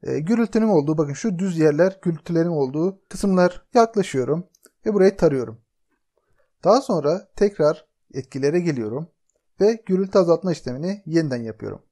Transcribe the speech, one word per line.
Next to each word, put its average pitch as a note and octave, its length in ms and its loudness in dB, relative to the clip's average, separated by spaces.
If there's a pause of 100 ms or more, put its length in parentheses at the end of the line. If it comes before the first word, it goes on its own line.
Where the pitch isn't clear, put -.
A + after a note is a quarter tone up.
e, C3+ 160 -4
gürültünün A3 480 0
olduğu, D#3+ 300 2
bakın D3 160 -2
şu F#3 260 -6
düz F#3 180 -4
yerler, D#3+ 440 2
gürültülerin E3+ 480 -2
olduğu D#3 600 -4
kısımlar F3+ 640 0
yaklaşıyorum F3+ 720 0 (380)
ve A3 80 -2
burayı G3 240 4
tarıyorum. B2+ 440 0 (1000)
Daha G#3+ 180 4
sonra E3+ 540 -2
tekrar E3 500 0 (280)
etkilere C#3 460 -4
geliyorum C#3 500 -4 (520)
ve A3 240 2
gürültü F#3+ 320 0
azaltma F3 340 2
işlemini D#3+ 540 -8
yeniden D#3 380 -2
yapıyorum. G#2 380 -12 (100)